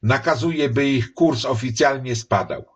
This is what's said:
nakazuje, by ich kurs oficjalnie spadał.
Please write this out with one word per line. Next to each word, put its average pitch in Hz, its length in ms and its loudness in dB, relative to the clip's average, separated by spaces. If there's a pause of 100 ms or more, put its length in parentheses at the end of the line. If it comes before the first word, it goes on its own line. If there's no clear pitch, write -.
nakazuje, 143 680 0
by 139 200 2
ich 131 240 0
kurs 143 320 2
oficjalnie 127 680 0
spadał. 92 500 -4 (100)